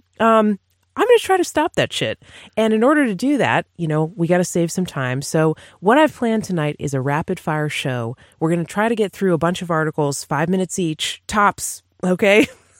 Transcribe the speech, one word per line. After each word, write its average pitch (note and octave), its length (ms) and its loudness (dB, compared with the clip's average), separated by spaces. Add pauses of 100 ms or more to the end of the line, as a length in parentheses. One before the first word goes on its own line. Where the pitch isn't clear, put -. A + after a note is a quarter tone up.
(220)
um, A3 380 4 (360)
I'm - 100 2
gonna A#4 140 6
try F#4+ 160 0
to F4+ 80 2
stop - 320 -2
that B2+ 160 0
shit. - 320 -6 (320)
And A3 180 2
in A3 100 2
order D4 220 4
to G#3+ 100 -2
do C4+ 220 0
that, D3+ 280 2 (100)
you E3+ 120 -6
know, D#3 180 0 (100)
we E3+ 100 -2
gotta F3 200 2
save E3+ 260 -2
some F#3 140 -2
time. C3 360 -4
So D#3 360 0 (240)
what G#3+ 160 4
I've D#4 180 2
planned A3 300 -2
tonight D3+ 340 -4
is C#3 140 -6
a C3+ 80 -2
rapid D3 360 -2
fire D3+ 300 -4
show. B2 480 -6 (240)
We're E3 100 0
gonna E3+ 140 0
try G#3 240 -2
to A#3 80 -2
get G3+ 160 -2
through F#3+ 220 0
a E3 40 2
bunch E3+ 240 -2
of F3 80 -8
articles, D#3 540 -2
five D#3 240 -2
minutes F#3 320 -2
each, D#3+ 480 -4
tops, - 560 -2 (180)
okay? G3 500 4
<laughs> - 60 -20 (220)